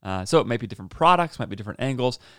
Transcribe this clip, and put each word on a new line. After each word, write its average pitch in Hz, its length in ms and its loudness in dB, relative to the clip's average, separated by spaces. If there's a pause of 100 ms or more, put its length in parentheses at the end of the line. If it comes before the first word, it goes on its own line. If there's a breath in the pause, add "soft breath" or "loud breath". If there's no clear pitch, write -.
Uh, 95 220 -4
so 160 140 4
it 110 80 4
might 117 140 -2
be 117 80 -8
different 95 240 -14
products, 170 480 2
might - 80 -6
be 98 80 -10
different 104 240 -12
angles. 127 400 -2 (180 loud breath)